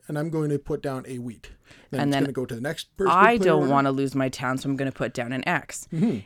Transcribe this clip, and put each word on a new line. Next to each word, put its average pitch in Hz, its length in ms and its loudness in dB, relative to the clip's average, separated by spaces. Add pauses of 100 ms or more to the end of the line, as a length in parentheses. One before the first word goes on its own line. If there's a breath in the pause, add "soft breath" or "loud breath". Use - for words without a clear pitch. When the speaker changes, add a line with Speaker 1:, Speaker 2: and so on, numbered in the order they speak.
Speaker 1:
and 147 100 -4
I'm 151 120 -2
going 156 200 -2
to 143 80 0
put 143 240 -6
down 135 260 -6
a 127 100 -8
wheat." 120 320 -12 (400 soft breath)
Then 139 100 -2
Speaker 2:
And 143 100 2
Speaker 1:
it's 139 40 2
Speaker 2:
then 139 100 2
Speaker 1:
gonna - 80 -2
go 127 140 -4
to 123 80 -8
the 113 60 -6
next 151 360 -8
person 190 200 2
Speaker 2:
I 220 220 8
Speaker 1:
player 185 120 4
Speaker 2:
don't 156 120 6
Speaker 1:
order. 139 100 2
Speaker 2:
wanna 139 200 4
lose 135 220 -2
my 135 140 0
town, 131 300 -4
so 139 100 -6
I'm 139 80 -2
gonna 135 160 -2
put - 220 -4
down 120 180 -6
an 131 160 -6
X. - 440 -4
Speaker 1:
Mm-hmm. 165 340 0